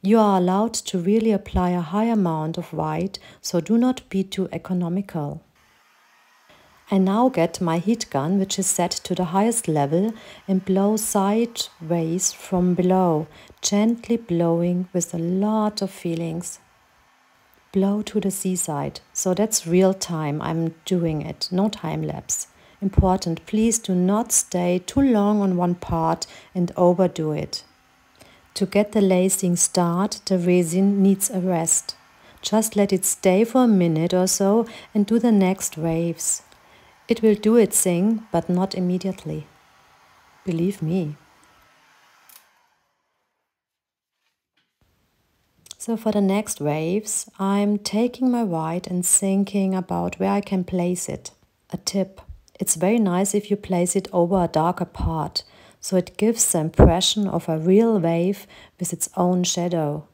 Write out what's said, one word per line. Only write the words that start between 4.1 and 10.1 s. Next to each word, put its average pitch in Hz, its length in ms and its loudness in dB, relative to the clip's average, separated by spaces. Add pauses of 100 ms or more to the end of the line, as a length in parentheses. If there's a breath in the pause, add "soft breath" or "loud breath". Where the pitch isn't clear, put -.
too 190 300 -4
economical. 170 920 -4 (1500 soft breath)
I 202 60 2
now 196 320 4
get 170 320 0
my 170 180 0
heat 214 300 -2
gun, 151 300 0
which 190 200 -2
is 190 80 -2
set - 260 -2
to - 220 -6
the 180 120 -2
highest 208 420 0
level, 160 460 0 (320 loud breath)